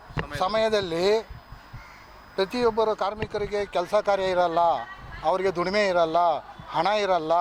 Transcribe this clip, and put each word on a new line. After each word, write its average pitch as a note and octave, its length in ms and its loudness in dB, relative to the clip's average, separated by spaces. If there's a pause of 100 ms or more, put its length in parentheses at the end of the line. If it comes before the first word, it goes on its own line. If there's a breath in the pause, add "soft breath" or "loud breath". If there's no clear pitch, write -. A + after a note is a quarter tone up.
(380)
ಸಮಯದಲ್ಲಿ G3+ 800 0 (1120)
ಪ್ರತಿಯೊಬ್ಬರು A3 640 0
ಕಾರ್ಮಿಕರಿಗೆ G#3 680 -4
ಕೆಲಸ F3+ 280 -2
ಕಾರ್ಯ G3+ 300 2
ಇರಲ್ಲ, F3 340 2 (680)
ಅವ್ರಿಗೆ F#3 300 2
ದುಡಿಮೆ F#3+ 340 0
ಇರಲ್ಲ, E3+ 280 2 (540)
ಹಣ E3 160 0
ಇರಲ್ಲ F#3+ 540 2